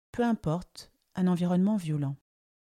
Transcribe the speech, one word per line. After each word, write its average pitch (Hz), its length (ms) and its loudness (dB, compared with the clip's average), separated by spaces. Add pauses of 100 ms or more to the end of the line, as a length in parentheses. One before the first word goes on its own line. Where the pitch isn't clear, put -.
(120)
peu 240 100 -2
importe, 185 680 -2 (240)
un 185 120 0
environnement 180 500 2
violent. 147 400 -2 (560)